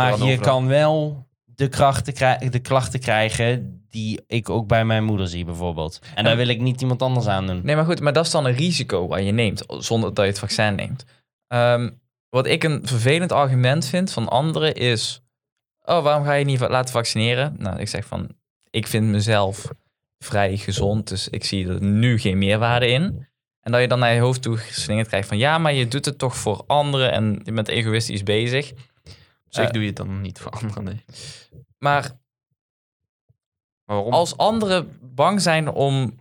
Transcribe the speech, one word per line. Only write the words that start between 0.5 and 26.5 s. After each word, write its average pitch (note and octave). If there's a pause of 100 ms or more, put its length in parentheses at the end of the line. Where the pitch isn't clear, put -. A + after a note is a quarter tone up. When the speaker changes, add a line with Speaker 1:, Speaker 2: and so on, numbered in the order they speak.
Speaker 1:
wel D3+ (180)
de C3+
krachten C#3
krij-, B2+
de B2
klachten B2+
krijgen A2
die A2
ik A2+
ook G#2
bij A2+
mijn A2
moeder G#2
zie, F2
bijvoorbeeld. E2 (160)
En G#2
Speaker 3:
Ja. A2+
Speaker 1:
daar A#2
wil A#2+
ik A#2+
niet B2+
iemand B2+
anders B2+
aan F#2+
doen. F#2
Speaker 3:
Nee, D3
maar D#3
goed, E3+
maar C#3+
dat D#3+
is -
dan D3
een B2
risico C3
waar D#2+
je G2+
neemt, A2
zonder -
dat G2+
je G2
het G2
vaccin G#2
neemt. G2+ (420)
Ehm, A#2+ (400)
wat C3
ik D#3+
een D#3
vervelend C3
argument C3
vind F#3
van A2+
anderen D#3
is, - (600)
"Oh, E3
waarom D3
ga D3
je C#3+
niet C3+
va-, B2
laten B2+
vaccineren?" B2
Nou, F#2
ik G#2
zeg -
van, - (400)
"Ik A2
vind A2
mezelf G2+ (480)
vrij G2+
gezond, G2+
dus F#2+
ik -
zie F#2+
er F#2
nu A2
geen F#2+
meerwaarde A#2
in." C#3 (340)
En A2+
dat B2
je B2
dan B2
naar A#2+
je A#2
hoofd B2+
toe A#2
geslingerd A2
krijgt G2
van, G#2
"Ja, D3
maar D#3
je B2+
doet C#3
het C#3
toch B2+
voor -